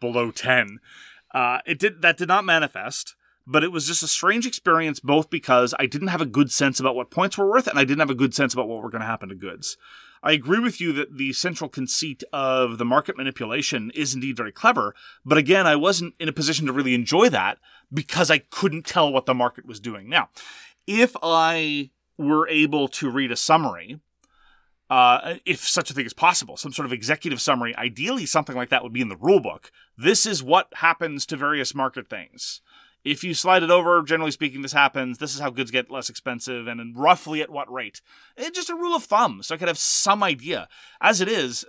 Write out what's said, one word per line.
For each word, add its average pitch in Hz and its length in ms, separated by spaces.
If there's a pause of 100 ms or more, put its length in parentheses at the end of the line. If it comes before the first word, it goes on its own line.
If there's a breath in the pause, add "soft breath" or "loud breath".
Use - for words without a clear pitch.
below 120 320
ten. 117 480 (520 loud breath)
Uh, 127 320
it 160 140
did, 175 240
that 170 160
did 175 100
not 190 160
manifest, 147 720 (320)
but 147 180
it 180 80
was 156 140
just 165 160
a 160 60
strange 214 360
experience, 165 560
both 151 300
because 123 480
I 135 80
didn't 147 220
have 170 120
a 160 60
good 127 260
sense 139 260
about 131 180
what 123 160
points 185 260
were 196 100
worth, 247 200
and - 100
I 139 60
didn't 143 160
have 147 100
a 135 40
good 127 200
sense 135 180
about 120 160
what 113 140
were 113 80
gonna 110 160
happen 110 240
to 98 40
goods. 92 440 (440 loud breath)
I 151 100
agree 151 260
with 233 240
you 170 100
that 143 240
the 135 160
central 156 380
conceit 131 600
of 131 460
the 117 80
market 123 320
manipulation 127 800
is 135 200
indeed 131 220
very 107 160
clever, 135 420 (300 loud breath)
but 151 140
again, 175 280
I 156 100
wasn't 170 440
in 160 80
a 151 40
position 151 340
to 131 80
really 131 200
enjoy 156 360
that 101 260 (340 soft breath)
because 156 400
I 156 60
couldn't 160 480
tell 156 260
what 131 140
the 135 80
market 123 320
was 110 160
doing. 104 300
Now, 156 180 (580 loud breath)
if 233 360
I 160 680 (300)
were 151 320
able 151 380
to - 200
read 127 240
a 117 40
summary, 123 640 (920)
uh, 127 460 (100)
if 165 200
such - 240
a 131 40
thing 131 100
is 117 80
possible, - 460
some 139 160
sort 156 100
of 123 80
executive 131 480
summary, 120 360
ideally 143 500
something 147 300
like 123 120
that 131 140
would 120 100
be 123 80
in 120 80
the 95 80
rule 156 240
book. 95 320 (240 soft breath)
This 175 300
is 190 160
what 156 320
happens 160 520
to 156 120
various 143 360
market 131 360
things. - 500 (420 soft breath)
If 143 220
you 180 80
slide 185 300
it 165 80
over, 175 320
generally 160 280
speaking, 139 300
this 135 140
happens. 135 420
This 143 180
is 139 60
how 143 80
goods 123 220
get 123 200
less 135 200
expensive 120 560
and 117 280
roughly 156 460
at 151 80
what 139 240
rate. 120 300 (340 soft breath)
It's 330 220
just 349 100
a 349 60
rule 339 200
of 294 100
thumb, 185 380
so 160 120
I 160 40
could 170 100
have 165 100
some - 440
idea. 139 460 (320 loud breath)
As 190 220
it 185 60
is, 139 400